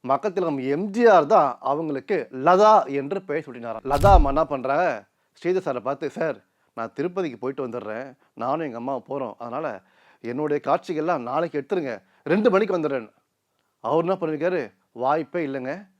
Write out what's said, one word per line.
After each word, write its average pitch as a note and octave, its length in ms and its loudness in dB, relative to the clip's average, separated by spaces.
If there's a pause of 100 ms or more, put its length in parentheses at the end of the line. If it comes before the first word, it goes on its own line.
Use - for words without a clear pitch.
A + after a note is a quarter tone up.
மக்கள் E3+ 320 -2
திலகம் E3+ 260 -2
எம் C#3+ 320 -2
ஜி A#3 160 2
ஆர் F3+ 200 8
தான் D3 340 4
அவங்களுக்கு D3 720 -4
லதா F#3 540 6
என்று C#3 360 -4
பெயர் D3+ 240 -6
சூட்டினாராம். A#2 380 -12
லதா C#3+ 280 4
அம்மா - 160 8
என்ன D3 160 2
பண்றாங்க, C3+ 600 -2 (280)
ஸ்ரீதர் F3 440 -2
சாரை A#2+ 40 -4
பார்த்து, C#3 300 -6
"சார், C#3 340 -6 (300)
நான் A2+ 200 -8
திருப்பதிக்கு F3 440 -4
போயிட்டு C3 300 -6
வந்துடுறேன், A#2 440 -10 (220)
நானும் C#3 320 -4
எங்க A#2 100 -10
அம்மாவும் B2 320 -6
போறோம், C3 300 -6
அதனால A#2+ 440 -8 (380)
என்னுடைய D3 460 -4
காட்சிகள்லாம் D#3+ 520 -2
நாளைக்கு C#3+ 480 -4
எடுத்துருங்க, C#3+ 360 -4 (220)
ரெண்டு G#3 260 2
மணிக்கு F#3+ 280 2
வந்துடுறேன்." C#3 320 -4 (680)
அவர் D#3 240 0
என்ன F#3 160 0
பண்ணிருக்காரு, D#3 520 -2 (200)
"வாய்ப்பே D3 540 -2
இல்லைங்க C#3 400 -8 (140)